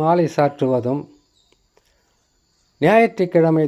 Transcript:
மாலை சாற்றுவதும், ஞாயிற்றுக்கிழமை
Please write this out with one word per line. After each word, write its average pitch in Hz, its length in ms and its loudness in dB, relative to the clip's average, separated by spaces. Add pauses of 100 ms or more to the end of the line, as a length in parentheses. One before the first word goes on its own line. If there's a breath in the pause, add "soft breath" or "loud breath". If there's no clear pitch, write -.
மாலை 165 340 0
சாற்றுவதும், 135 680 -2 (1800)
ஞாயிற்றுக்கிழமை 175 880 2